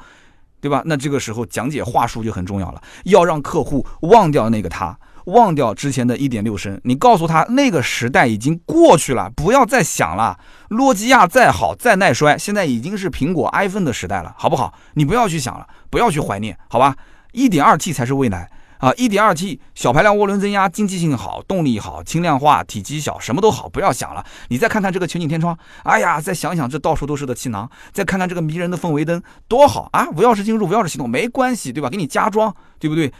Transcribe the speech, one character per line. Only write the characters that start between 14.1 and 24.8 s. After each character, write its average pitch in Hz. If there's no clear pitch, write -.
了， 82
好 117
不 160
好？ 120
你 156
不 147
要 240
去 165
想 123
了， -
不 147
要 226
去 151
怀 101
念， 107
好 117
吧？ 135
一 254
点 156
二 220
T -
才 -
是 135
未 135
来 87
啊！ 131
一 247
点 202
二 208
T 165
小 -
排 143
量 208
涡 208
轮 202
增 202
压， 196
经 202
济 185
性 165
好， 101
动 190
力 120
好， 80
轻 160
量 151
化， 131
体 107
积 135
小， 131
什 -
么 175
都 214
好， -
不 131
要 185
想 71
了。 85
你 120
再 220
看 220